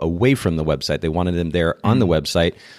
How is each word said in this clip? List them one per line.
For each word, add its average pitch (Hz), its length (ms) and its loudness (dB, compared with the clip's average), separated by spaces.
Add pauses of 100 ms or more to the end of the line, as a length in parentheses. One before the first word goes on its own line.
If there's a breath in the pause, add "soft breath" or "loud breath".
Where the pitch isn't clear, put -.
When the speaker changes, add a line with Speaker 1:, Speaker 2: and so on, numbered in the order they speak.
Speaker 1:
away 87 320 2
from 92 220 -2
the 78 80 -2
website. 73 380 -2
They 82 60 -2
wanted 87 280 -2
them 85 140 -2
there 82 340 0
on 113 160 2
the 107 60 4
Speaker 2:
Mm. 82 140 2
Speaker 1:
website. 85 340 0 (240 loud breath)